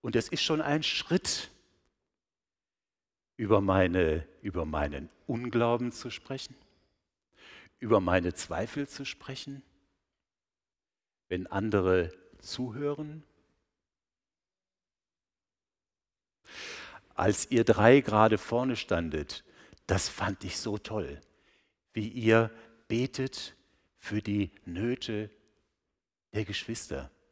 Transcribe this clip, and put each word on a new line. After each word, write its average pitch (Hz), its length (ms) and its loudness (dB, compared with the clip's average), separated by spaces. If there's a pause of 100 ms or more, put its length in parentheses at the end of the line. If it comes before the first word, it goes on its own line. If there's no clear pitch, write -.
Und 117 140 -6
es 113 140 2
ist 160 140 -2
schon 156 180 0
ein 151 220 0
Schritt, - 680 -2 (1800)
über 104 240 4
meine, 90 680 4 (160)
über 87 240 -4
meinen 73 440 -4 (180)
Unglauben 117 640 0
zu - 180 -12
sprechen, - 460 -12 (1200)
über 110 200 4
meine 90 340 2
Zweifel 113 540 -6
zu - 180 -12
sprechen, 139 580 -12 (1700)
wenn 90 180 -4
andere 92 640 2 (280)
zuhören. 147 840 -8 (4000)
Als - 360 2
ihr 117 120 4
drei 117 380 8
gerade 107 360 6
vorne 123 380 -2
standet, 82 680 -4 (440)
das 98 220 0
fand - 340 -6
ich 95 140 -8
so 107 200 -4
toll, 87 440 -8 (720)
wie 110 140 -4
ihr 113 440 4 (360)
betet 131 680 -4 (420)
für 104 240 -4
die 101 300 -2 (140)
Nöte 107 640 -4 (1040)
der 107 120 -2
Geschwister. 80 680 -8 (200)